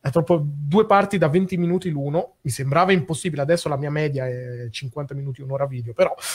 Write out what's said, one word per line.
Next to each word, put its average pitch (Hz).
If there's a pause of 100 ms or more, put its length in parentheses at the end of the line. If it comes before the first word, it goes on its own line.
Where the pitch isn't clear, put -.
è 143
troppo, 165
due 147
parti 202
da 160
venti 185
minuti 175
l'uno, 147
mi 139
sembrava 143
impossibile, 160
adesso 165
la 143
mia 143
media 143
è 123
cinquanta 139
minuti, 139
un'ora 135
video, 120
però 180 (240)